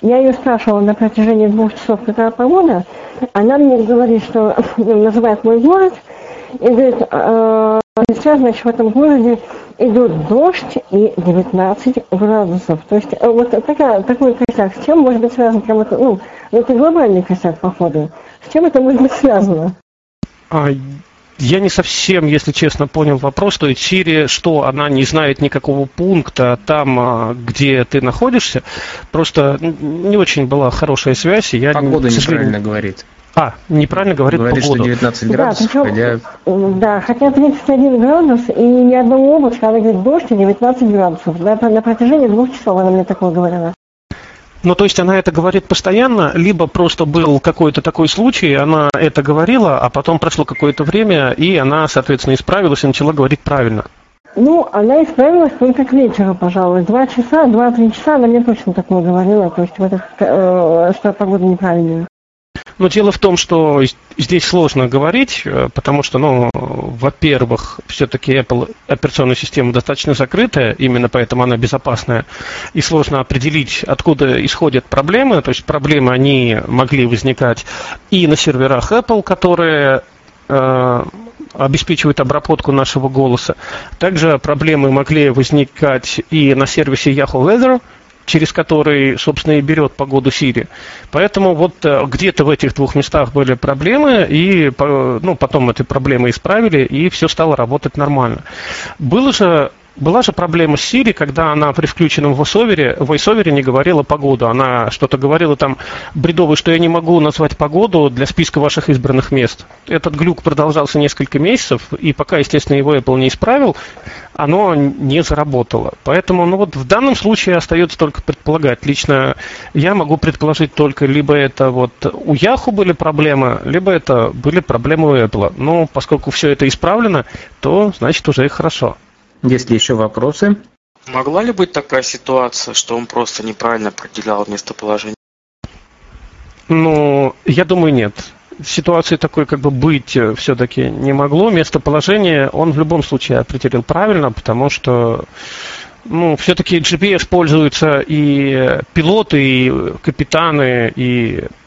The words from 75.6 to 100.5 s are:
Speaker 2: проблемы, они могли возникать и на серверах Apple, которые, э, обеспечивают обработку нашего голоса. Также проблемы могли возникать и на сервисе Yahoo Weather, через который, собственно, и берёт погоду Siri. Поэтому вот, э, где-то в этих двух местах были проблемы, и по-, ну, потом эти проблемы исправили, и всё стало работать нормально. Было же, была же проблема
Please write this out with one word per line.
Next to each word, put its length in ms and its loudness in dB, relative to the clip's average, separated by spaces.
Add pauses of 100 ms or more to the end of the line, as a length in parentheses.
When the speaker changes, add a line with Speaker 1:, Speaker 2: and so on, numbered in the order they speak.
Speaker 2:
проблемы, 480 0
они 540 2
могли 400 0
возникать 580 -2 (460)
и 160 2
на 80 4
серверах 560 0
Apple, 320 0
которые, 800 0 (460)
э, 560 0 (480)
обеспечивают 640 -2
обработку 540 -2
нашего 360 -2
голоса. 460 0 (460)
Также 400 0
проблемы 500 0
могли 400 2
возникать 920 0 (100)
и 260 2
на 100 0
сервисе 460 0
Yahoo 320 0
Weather, 360 2 (460)
через 280 0
который, 640 0
собственно, 400 0
и 20 2
берёт 320 0
погоду 380 -2
Siri. 360 -2 (440)
Поэтому 440 0
вот, 200 0 (100)
э, 220 2
где-то 400 -2
в 20 2
этих 260 0
двух 200 -2
местах 400 -2
были 180 2
проблемы, 720 0
и 440 2
по-, 520 -2
ну, 140 -2
потом 320 0
эти 140 -2
проблемы 480 0
исправили, 560 0
и 240 -2
всё 180 -2
стало 260 0
работать 440 -4
нормально. 440 -2 (560)
Было 320 0
же, 400 2 (260)
была 260 2
же 100 0
проблема 460 0